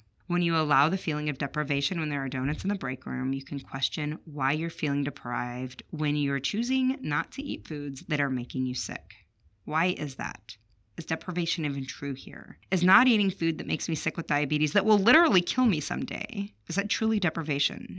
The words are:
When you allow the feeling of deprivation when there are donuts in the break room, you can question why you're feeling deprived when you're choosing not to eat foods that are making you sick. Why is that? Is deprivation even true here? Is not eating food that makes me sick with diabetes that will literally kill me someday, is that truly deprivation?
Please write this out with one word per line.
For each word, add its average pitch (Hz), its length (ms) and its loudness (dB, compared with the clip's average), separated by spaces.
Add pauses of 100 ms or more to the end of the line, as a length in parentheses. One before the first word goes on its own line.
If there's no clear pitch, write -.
(260)
When 175 160 0
you 170 120 2
allow 151 340 4
the 185 100 0
feeling 151 300 -2
of 143 100 -4
deprivation 147 600 -2
when 151 120 -2
there 143 120 -2
are 135 60 -2
donuts 131 360 -2
in 185 40 0
the 202 80 0
break 131 300 -6
room, 131 260 -2
you 135 100 -4
can 143 180 -6
question 147 680 -4
why 143 260 0
you're 160 180 0
feeling 143 320 0
deprived 123 880 -4
when 151 260 0
you're 139 220 2
choosing 254 640 0
not 151 320 -2
to - 100 -8
eat - 240 -6
foods 147 420 -8
that 147 120 0
are 139 100 2
making 131 360 -2
you 127 80 -2
sick. - 400 -10 (500)
Why 160 220 0
is 147 300 -4
that? - 400 -10 (400)
Is 160 100 -8
deprivation 165 580 -2
even 139 220 -2
true 143 280 -6
here? - 440 -14 (120)
Is 175 140 2
not 208 240 8
eating 208 220 4
food 165 280 0
that - 80 -6
makes 160 220 -4
me 160 60 0
sick - 220 -4
with 160 120 -4
diabetes 147 460 2
that 208 100 4
will 214 140 8
literally 233 420 6
kill 254 240 0
me 175 160 4
someday, - 720 -4 (160)
is 151 80 -4
that 196 140 -2
truly 220 280 2
deprivation? 160 800 -2